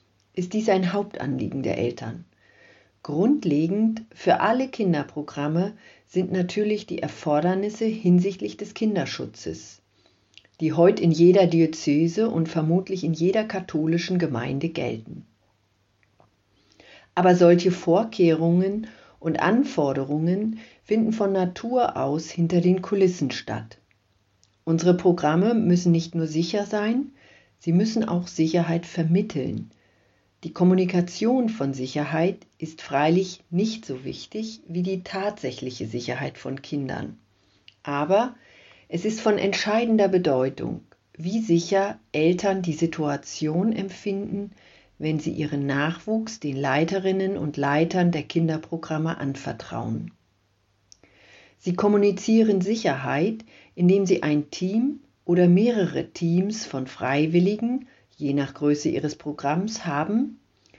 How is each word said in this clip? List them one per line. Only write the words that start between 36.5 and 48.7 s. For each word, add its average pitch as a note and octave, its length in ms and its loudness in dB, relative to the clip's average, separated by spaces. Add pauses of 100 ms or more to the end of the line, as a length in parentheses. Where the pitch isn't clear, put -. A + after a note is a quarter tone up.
Kindern. C3 560 -8 (640)
Aber E3+ 520 0 (540)
es - 160 -6
ist G#3+ 160 -4
von G#3 160 2
entscheidender G#3+ 720 2
Bedeutung, C#3 720 0 (340)
wie G3 280 -4
sicher G3 560 2 (140)
Eltern F3+ 500 2
die E3+ 100 -2
Situation D#3 1000 -2
empfinden, G3+ 800 -6 (460)
wenn D#3 220 -2
sie - 120 -6
ihren C#3+ 340 -4
Nachwuchs E3+ 720 -4
den C3+ 160 -6
Leiterinnen F#3+ 800 0
und D3+ 220 -6
Leitern E3 520 2
der D#3+ 120 -2
Kinderprogramme D#3+ 960 -4